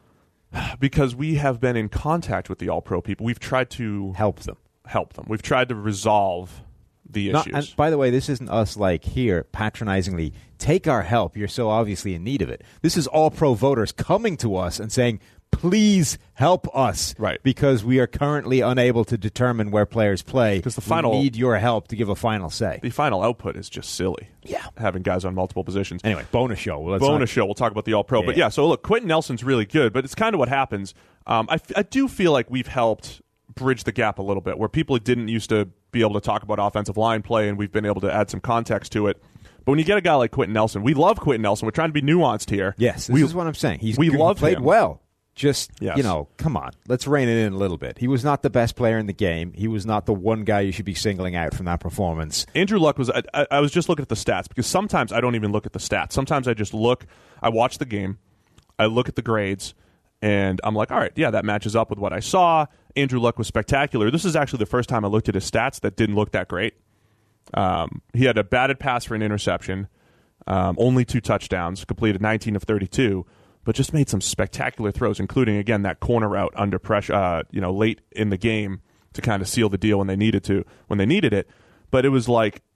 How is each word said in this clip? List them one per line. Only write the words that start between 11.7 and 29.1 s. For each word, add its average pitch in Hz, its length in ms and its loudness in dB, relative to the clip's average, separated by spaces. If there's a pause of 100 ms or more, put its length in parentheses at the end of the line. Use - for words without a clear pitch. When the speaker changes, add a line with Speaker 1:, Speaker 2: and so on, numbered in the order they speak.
Speaker 2:
in 85 80 -10
need 131 180 -4
of 65 80 -2
it." - 140 -12 (180)
This 170 160 2
is 143 100 2
All-Pro 156 460 2
voters 117 380 2
coming 196 460 0
to 104 180 -2
us 90 240 -4
and 107 120 -8
saying, 120 280 2 (320)
"Please 196 640 4 (160)
help 170 420 2
us." 120 440 0
Speaker 1:
Right. 101 240 -2
Speaker 2:
Because 131 420 2
we 127 140 4
are 120 80 4
currently 139 540 0
unable 123 440 4
to 117 140 -2
determine 110 500 0
where 104 160 2
players 104 380 2
play. 110 380 2
Speaker 1:
'Cause 117 120 -4
the 117 80 -8
Speaker 2:
We - 60 -10
Speaker 1:
final 160 240 2
Speaker 2:
need 135 240 2
your 117 220 2
help 113 320 0
to 113 60 -8
give 101 140 0
a 98 60 0
final 107 340 -2
say. - 320 -4
Speaker 1:
The 127 80 -6
final 120 320 0
output 113 340 -2
is - 140 -14
just - 240 -12
silly. 92 360 -4 (120)
Speaker 2:
Yeah. - 240 -8 (100)
Speaker 1:
Having 92 280 -2
guys 92 220 0
on 92 100 -4
multiple 92 280 -4
positions. 92 400 -4
Speaker 2:
Anyway, 98 280 -2
bonus 120 260 0
show. 78 220 -6
Well, 85 140 -4
let's 95 120 0
Speaker 1:
Bonus 147 140 4
Speaker 2:
not 120 100 0
Speaker 1:
show. 110 160 2
We'll 98 80 -2
talk 117 180 0
about 104 140 -4
the 110 80 0
All-Pro. 104 300 2
But 123 120 -2
Speaker 2:
Yeah. 156 100 4
Speaker 1:
yeah, 107 40 2
so 147 180 2
look, 156 140 2
Quenton 226 260 0
Nelson's 156 360 0